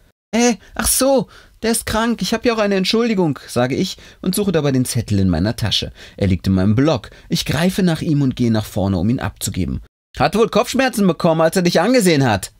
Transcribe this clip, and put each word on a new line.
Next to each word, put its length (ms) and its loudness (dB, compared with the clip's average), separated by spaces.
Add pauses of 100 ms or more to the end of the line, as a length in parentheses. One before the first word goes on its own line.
(320)
„Äh, 220 2 (200)
ach 140 -4
so, 400 2 (340)
der 80 0
ist 160 -2
krank, 340 -2
ich 140 -2
hab 100 -4
ja 100 2
auch 40 -4
eine 160 2
Entschuldigung“, 720 0
sage 300 -2
ich 200 -4 (260)
und 120 -2
suche 160 -2
dabei 220 0
den 140 2
Zettel 340 -2
in 80 4
meiner 260 0
Tasche. 380 -4 (240)
Er 100 0
liegt 220 0
in 60 2
meinem 200 2
Block. 360 0 (180)
Ich 160 -4
greife 400 0
nach 180 0
ihm 200 0
und 120 0
gehe 160 0
nach 160 0
vorne, 320 -2
um 100 -2
ihn 120 -2
abzugeben. 600 -6 (380)
„Hat 160 0
wohl 140 2
Kopfschmerzen 580 0
bekommen, 360 0
als 120 2
er 80 0
dich 180 2
angesehen 440 2
hat. 360 0